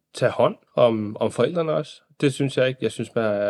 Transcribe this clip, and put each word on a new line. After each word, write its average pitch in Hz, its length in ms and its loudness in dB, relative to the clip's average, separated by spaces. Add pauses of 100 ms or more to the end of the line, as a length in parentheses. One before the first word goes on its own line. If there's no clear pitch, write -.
(140)
tage 117 180 0
hånd 151 240 2 (180)
om, 110 420 2
om 117 140 -2
forældrene 156 420 0
også. 156 300 -6 (180)
Det 139 140 2
synes 139 240 -2
jeg 131 100 4
ikke. 131 140 -6
Jeg 113 100 0
synes, - 220 -8
man, 113 100 0 (260)